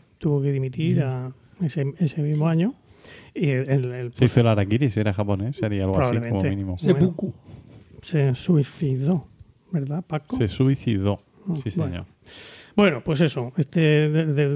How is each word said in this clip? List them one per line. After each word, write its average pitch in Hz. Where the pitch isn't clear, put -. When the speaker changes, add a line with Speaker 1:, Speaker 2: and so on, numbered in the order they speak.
Speaker 1:
Tuvo 147
que 143
dimitir 147
a... 131
Ese, 139
ese 160
mismo 151
año. 165
Y 196
el, 131
el, 135
el, 123
Speaker 2:
Se -
hizo 123
el 117
harakiri, 110
si 113
era 104
japonés, 104
sería 101
algo 95
así, 127
como 113
Speaker 1:
Probablemente. 117
Speaker 2:
mínimo. 95
Speaker 1:
Bueno. 135
Speaker 3:
Seppuku. 180
Speaker 1:
Se 139
suicidó, 143
¿verdad, 147
Paco? -
Speaker 2:
Se 113
suicidó, 104
Speaker 1:
Ah, 175
Speaker 2:
sí, 135
Speaker 1:
bueno. 156
Speaker 2:
señor. 87
Speaker 1:
Bueno, 202
pues 151
eso, 131
este, 170
de, 151
de, 143